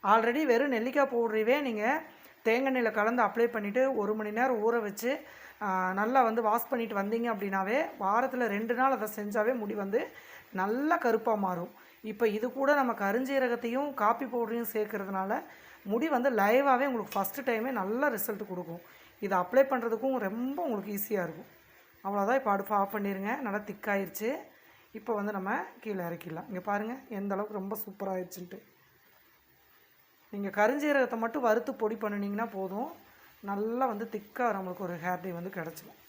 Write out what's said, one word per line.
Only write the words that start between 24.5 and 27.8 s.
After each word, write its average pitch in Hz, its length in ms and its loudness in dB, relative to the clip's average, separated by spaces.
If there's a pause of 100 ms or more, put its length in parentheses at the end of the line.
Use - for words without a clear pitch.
இப்ப 220 220 -4
வந்து 208 180 -2
நம்ம 202 320 -2 (160)
கீழே 190 240 -6
இறக்கிடலாம். 170 440 -8
இங்க 185 120 -6
பாருங்க 208 360 -4 (120)
எந்த 202 260 -4
அளவுக்கு 208 240 -4
ரொம்ப 196 280 -6